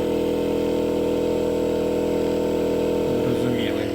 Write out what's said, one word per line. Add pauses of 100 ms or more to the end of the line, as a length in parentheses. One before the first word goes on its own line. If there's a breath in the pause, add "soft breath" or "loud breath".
(3250)
Зрозуміли. (120)